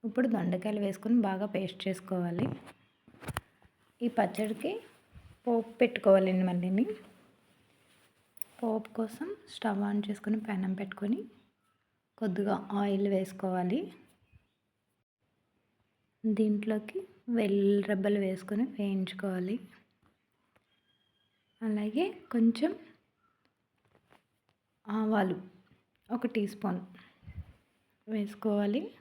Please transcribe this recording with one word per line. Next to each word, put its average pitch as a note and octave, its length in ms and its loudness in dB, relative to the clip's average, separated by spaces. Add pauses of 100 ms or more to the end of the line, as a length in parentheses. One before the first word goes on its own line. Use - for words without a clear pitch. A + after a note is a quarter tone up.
ఇప్పుడు B3 280 2
దొండకాయలు F#3 500 0
వేసుకొని G#3+ 320 2 (120)
బాగా F#3+ 260 0
పేస్ట్ F#3+ 320 -2
చేసుకోవాలి. F3+ 600 -2 (1600)
ఈ A#3+ 40 2 (100)
పచ్చడికి G#3+ 540 -2 (720)
పోపు A3+ 260 0 (100)
పెట్టుకోవాలండి F#3+ 680 6
మళ్ళీని. F#3 360 2 (1800)
పోపు A3 380 -2
కోసం A3+ 300 -4 (260)
స్టవ్ G3+ 340 -2
ఆన్ G3+ 180 0
చేసుకొని G#3 320 -2 (100)
పెనం F#3+ 320 -2
పెట్టుకొని G3+ 400 -4 (1000)
కొద్దిగా G3+ 340 0 (280)
ఆయిల్ G3+ 320 0
వేసుకోవాలి. F#3 680 -2 (2500)
దీంట్లోకి G#3+ 600 0 (380)
వెల్లుల్లి G3+ 420 4 (100)
రెబ్బలు G3+ 360 2
వేసుకొని F#3+ 380 -2 (120)
వేయించుకోవాలి. F#3+ 800 -2 (2000)
అలాగే G#3+ 360 0 (300)
కొంచెం A#3 380 4 (2250)
ఆవాలు G#3 360 2 (800)
ఒక A#3+ 100 -2 (100)
టీ G#3 80 2 (100)
స్పూన్ F3+ 260 -4 (1300)
వేసుకోవాలి. G#3 680 0 (180)